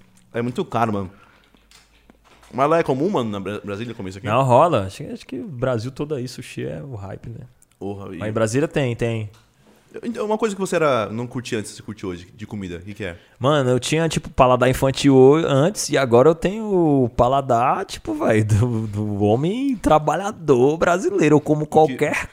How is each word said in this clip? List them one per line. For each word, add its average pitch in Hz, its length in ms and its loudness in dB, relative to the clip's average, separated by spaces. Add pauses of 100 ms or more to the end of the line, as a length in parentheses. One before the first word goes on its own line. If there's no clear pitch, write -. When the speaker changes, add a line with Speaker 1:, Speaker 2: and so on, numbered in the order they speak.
(320)
Speaker 1:
É 117 100 -4
muito 123 220 -4
caro, 113 280 -2
mano. 98 180 -4 (1400)
Mas 135 160 0
lá 165 100 4
é 165 40 2
comum, 143 260 0
mano, 135 220 -2
na 101 80 -4
Bra-, 98 260 -8
Brasília 110 300 -8
comer 95 160 -10
isso 98 80 -14
aqui? - 80 -12
Speaker 2:
Não, 113 160 2
rola. 127 440 4
Acho 113 180 -12
que, - 80 -12
acho - 140 -14
que 269 120 -12
o 262 100 -12
Brasil 123 440 -4
todo 151 240 -8
aí, 123 100 -8
sushi - 400 -12
é 160 160 -10
o 139 140 -14
hype, 98 340 -14
né? 117 160 -16 (320)
Speaker 1:
Porra, 98 360 -12
e 80 40 -12
Speaker 2:
Mas 104 100 -6
em 110 40 -4
Brasília 113 340 0
tem, 131 300 -2
tem. 113 340 -4 (640)
Speaker 1:
Eu, - 100 -14
então, 220 220 -6
uma 220 100 -2
coisa 214 180 -2
que 190 60 -10
você 185 160 -4
era, 131 340 2
não 117 180 -8
curtia 120 320 -6
antes, 98 100 -10
você - 120 -18
curte 104 220 -14
hoje, 90 300 -8
de 107 140 -16
comida, 92 300 -10
o - 20 -14
que 104 140 -14
que 104 100 -10
é? 85 120 -8 (220)
Speaker 2:
Mano, 131 320 2
eu 127 80 4
tinha, 160 300 0
tipo, - 220 -6
paladar 127 380 4
infantil 135 480 2
ho-, 131 200 10
antes 160 540 0
e 143 60 0
agora 131 320 6
eu 170 60 4
tenho 175 680 0
o 113 60 0
paladar, 131 760 0
tipo, - 300 -10
vai, 110 280 2
do, 110 460 0
do 104 340 -4
homem 185 540 0
trabalhador 156 1000 2
brasileiro. 180 600 2
Eu 139 40 6
como 151 220 -2
Speaker 1:
O 147 40 -6
que - 60 -14
Speaker 2:
qualquer 151 600 2